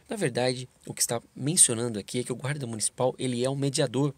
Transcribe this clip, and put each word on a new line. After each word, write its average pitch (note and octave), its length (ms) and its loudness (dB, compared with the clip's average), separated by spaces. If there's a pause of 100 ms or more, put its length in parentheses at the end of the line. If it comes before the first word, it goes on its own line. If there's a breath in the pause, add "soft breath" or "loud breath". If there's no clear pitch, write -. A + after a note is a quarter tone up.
Na A3+ 80 -6
verdade, B2+ 500 0 (180)
o - 80 -8
que - 60 -6
está A#2 220 0 (120)
mencionando B2 640 2
aqui G2+ 220 -4
é B2 40 0
que B2+ 100 -4
o - 20 -10
guarda C3+ 320 -4
municipal, A#2 500 0
ele B2 280 0
é C3 40 2
o C#3 60 -2
mediador C#3 640 2